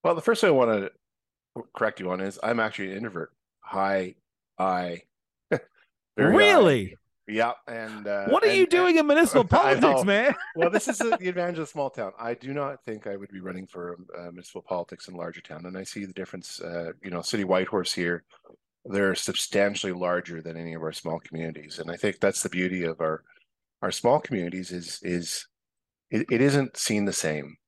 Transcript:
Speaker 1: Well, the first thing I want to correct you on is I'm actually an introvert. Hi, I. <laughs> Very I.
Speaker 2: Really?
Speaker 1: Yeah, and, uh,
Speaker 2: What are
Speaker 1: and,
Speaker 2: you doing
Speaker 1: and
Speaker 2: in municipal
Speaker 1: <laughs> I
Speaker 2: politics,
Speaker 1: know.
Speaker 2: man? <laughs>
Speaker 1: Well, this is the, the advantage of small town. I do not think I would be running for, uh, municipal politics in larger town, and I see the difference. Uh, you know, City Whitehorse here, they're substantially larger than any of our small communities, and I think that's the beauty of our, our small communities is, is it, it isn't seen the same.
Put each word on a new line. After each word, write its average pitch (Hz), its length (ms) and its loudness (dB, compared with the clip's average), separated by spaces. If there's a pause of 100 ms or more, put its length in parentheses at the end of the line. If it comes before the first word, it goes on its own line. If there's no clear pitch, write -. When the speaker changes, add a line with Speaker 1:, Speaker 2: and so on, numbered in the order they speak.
Speaker 1:
Well, 170 120 2
the 160 60 -6
first 233 200 0
thing 202 80 6
I 156 40 6
want 123 180 6
to 98 200 0 (840)
correct 107 240 -2
you 90 120 -4
on 92 100 -2
is 98 220 -6
I'm 117 160 0
actually 104 320 -2
an 95 60 -8
introvert. 95 340 -8 (300)
Hi, 98 540 -2 (440)
I. 90 440 -2 (240)
<laughs> - 220 -20
Very 156 120 0 (580)
I. 180 180 6
Speaker 2:
Really? 196 600 6 (280)
Speaker 1:
Yeah, 113 280 0 (140)
and, 110 380 -10
uh, - 200 -4
Speaker 2:
What 349 180 4
are 427 40 6
Speaker 1:
and, 392 100 4
Speaker 2:
you 370 100 6
doing 359 300 4
Speaker 1:
and - 20 8
Speaker 2:
in 302 80 4
municipal 294 340 6
Speaker 1:
<laughs> 190 100 2
I 277 240 6
Speaker 2:
politics, 240 60 2
Speaker 1:
know. 277 220 6
Speaker 2:
man? 208 320 4 (100)
<laughs> - 120 -16
Speaker 1:
Well, 170 120 4
this 214 200 0
is 240 80 -4
the, 233 200 2
the 180 120 -4
advantage 175 280 -2
of 156 120 -6
small 139 200 -4
town. 101 300 -6
I 117 140 -6
do 131 200 -8
not 139 300 -6
think 107 240 -10
I 101 80 -6
would 98 160 -14
be 95 80 -12
running 92 260 -10
for, 87 320 -12 (200)
uh, 87 60 -14
municipal 87 380 -16
politics 87 460 -8
in 92 80 -16
larger 85 240 -10
town, 80 260 -16
and 92 120 -12
I 95 80 -10
see 104 200 -10
the 92 60 -16
difference. - 480 -14
Uh, 85 320 -8 (100)
you 98 100 -12
know, 87 100 -6
City 101 240 -4
Whitehorse 92 480 0
here, 85 320 -2 (580)
they're 98 320 2
substantially 101 760 0
larger 90 480 -2
than 82 160 -10
any 82 160 -10
of 82 80 -10
our 80 100 -4
small 82 300 -6
communities, 80 580 -10
and 82 100 -8
I 87 60 -8
think 101 240 -2
that's - 240 0
the 95 60 -4
beauty 90 340 -2
of 82 160 -4
our, 78 240 -2 (580)
our 92 100 -4
small 131 280 0
communities 90 520 -6
is, 87 300 -12
is 87 460 -6 (640)
it, 107 180 -2
it 123 120 4
isn't 139 340 2
seen 104 300 0
the 92 80 -2
same. 76 420 -4 (120)